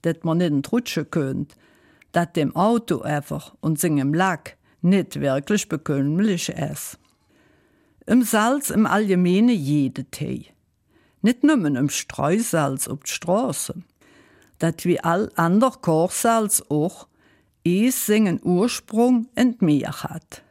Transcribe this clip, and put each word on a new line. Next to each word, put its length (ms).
dass 200
man 140
nicht 340
rutschen 400
könnt, 460
dass 220
dem 200
Auto 460
einfach 600
und 200
seinem 320
Lack 460
nicht 360
wirklich 480
bekömmlich 840
ist. 480
Im 180
Salz 460
im 160
Allgemeinen 640
jede 560
Tee. 440
Nicht 200
nur 220
im 240
Streusalz 1000
auf 180
die 80
Straße. 720
Das 240
wie 180
all 360
ander 340
Kochsalz 1000
auch, 400
es 400
seinen 380
Ursprung 840
in 240
Meer 420
hat. 480